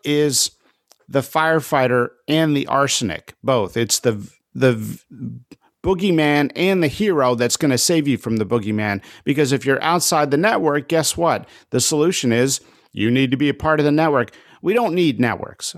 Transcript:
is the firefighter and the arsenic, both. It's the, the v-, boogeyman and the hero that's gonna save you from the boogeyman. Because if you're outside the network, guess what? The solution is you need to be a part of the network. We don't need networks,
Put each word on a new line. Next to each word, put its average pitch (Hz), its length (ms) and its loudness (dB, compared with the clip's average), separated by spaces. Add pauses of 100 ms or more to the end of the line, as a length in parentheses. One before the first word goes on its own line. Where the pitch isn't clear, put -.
is 147 460 0 (580)
the 135 120 0
firefighter 135 880 0 (200)
and 156 280 2
the 139 100 -2
arsenic, 131 680 -2 (100)
both. 117 320 0
It's - 240 0
the, 107 300 -2 (240)
the 127 200 4
v-, 107 260 -8 (840)
boogeyman 160 720 2
and 185 260 0
the 147 60 2
hero 143 460 0
that's 120 220 0
gonna 135 220 2
save 160 280 0
you 127 120 0
from 113 180 -4
the 107 100 0
boogeyman. 107 560 -2 (220)
Because 139 280 0
if 127 120 0
you're 135 180 0
outside 156 480 0
the 143 60 4
network, 165 520 0
guess 160 280 0
what? 160 320 -2 (220)
The 127 100 0
solution 151 520 0
is 131 280 0 (320)
you 107 180 -2
need 131 200 2
to 135 60 0
be 147 120 0
a 139 60 0
part 151 260 0
of 143 60 2
the 147 60 2
network. 147 400 2 (300)
We 185 120 0
don't 226 200 0
need 156 260 2
networks, - 580 -4